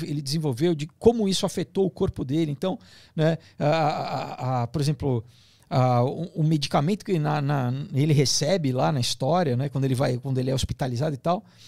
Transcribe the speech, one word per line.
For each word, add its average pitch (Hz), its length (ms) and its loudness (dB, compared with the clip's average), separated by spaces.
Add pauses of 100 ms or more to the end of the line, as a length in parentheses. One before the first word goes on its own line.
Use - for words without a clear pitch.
ele 151 160 -4
desenvolveu, 151 540 0
de 147 100 -6 (140)
como 226 280 4
isso 190 180 0
afetou 196 420 -2
o - 20 -4
corpo - 340 -4
dele. 147 280 -2
Então, 185 260 -4 (380)
né, 160 220 2 (200)
a, 151 80 -2
a, 147 680 0 (260)
a, 120 40 0
a, 120 40 -2
por 160 120 -4
exemplo, 139 460 0 (420)
a, 127 360 4
o, 151 220 -2 (100)
o 160 80 0
medicamento 156 600 2
que 185 140 0
na, 147 240 0
na, 139 320 0 (220)
ele 147 180 4
recebe 143 580 2
lá 143 200 0
na 143 80 0
história, 135 580 0
né, 139 120 -2
quando 135 160 0
ele 127 100 2
vai, 127 240 0
quando 135 180 -2
ele 131 140 0
é - 20 0
hospitalizado 131 640 -2
e - 20 -6
tal, 180 260 -2 (240)